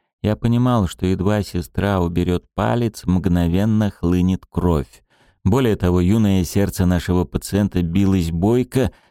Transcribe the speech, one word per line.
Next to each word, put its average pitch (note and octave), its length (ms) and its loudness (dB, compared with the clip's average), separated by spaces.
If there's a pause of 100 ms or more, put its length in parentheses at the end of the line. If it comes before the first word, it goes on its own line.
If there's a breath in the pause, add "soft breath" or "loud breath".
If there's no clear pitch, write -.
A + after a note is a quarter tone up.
(220)
Я G#2+ 140 0
понимал, A#2+ 520 0
что - 180 -6
едва F#2+ 380 0
сестра F#2 560 -4
уберет F2 540 -2
палец, A#2 520 -4
мгновенно F2+ 840 2
хлынет F2+ 560 -2
кровь. E2+ 580 -2 (400 soft breath)
Более A2+ 320 2
того, F2+ 240 0
юное G2 440 2
сердце G2 420 -2
нашего F2+ 400 0
пациента F#2+ 560 -2
билось F2+ 500 0
бойко, A#2 600 0 (200 soft breath)